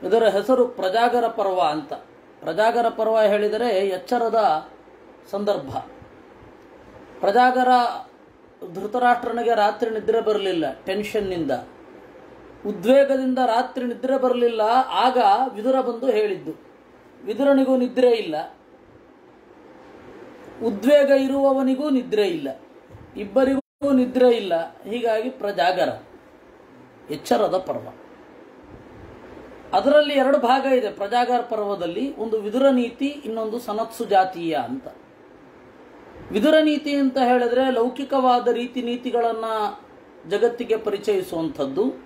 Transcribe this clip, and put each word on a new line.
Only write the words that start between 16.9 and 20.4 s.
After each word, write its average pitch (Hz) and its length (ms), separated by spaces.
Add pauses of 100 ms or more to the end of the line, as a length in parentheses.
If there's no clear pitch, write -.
ವಿದುರನಿಗೂ 262 540
ನಿದ್ರೆ 247 340
ಇಲ್ಲ, 175 420 (2000)